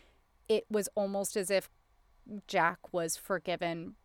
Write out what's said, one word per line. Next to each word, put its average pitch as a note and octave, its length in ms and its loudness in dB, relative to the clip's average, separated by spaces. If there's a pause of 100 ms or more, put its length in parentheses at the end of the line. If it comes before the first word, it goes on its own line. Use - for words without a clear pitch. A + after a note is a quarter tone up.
(480)
it G#3+ 220 2
was G#3 260 0
almost G3 420 -2
as F#3 140 -2
if F#3+ 180 2 (800)
Jack F3 460 2
was E3 240 0
forgiven E3+ 880 -4